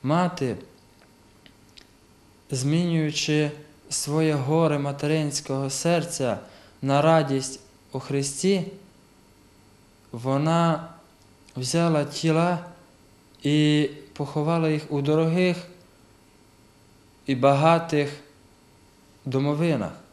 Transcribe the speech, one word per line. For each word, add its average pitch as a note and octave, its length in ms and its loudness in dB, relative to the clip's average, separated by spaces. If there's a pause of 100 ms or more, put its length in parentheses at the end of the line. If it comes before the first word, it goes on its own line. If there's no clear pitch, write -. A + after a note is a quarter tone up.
Мати, D3+ 520 0 (2000)
змінюючи D3+ 1000 0 (380)
своє D#3 440 0
горе D3 460 2
материнського C#3+ 920 -2
серця E3 680 -2 (440)
на C#3 200 2
радість D3 580 2 (320)
у C3 80 -6
Христі, C#3+ 640 -2 (1500)
вона D3+ 760 0 (680)
взяла D3+ 500 0
тіла E3 540 0 (840)
і D3+ 460 4 (240)
поховала D#3 560 0
їх D3+ 200 -2
у C#3+ 120 -2
дорогих E3 560 2 (1700)
і C3+ 100 0
багатих D3 720 4 (1160)
домовинах. C#3 680 -2 (220)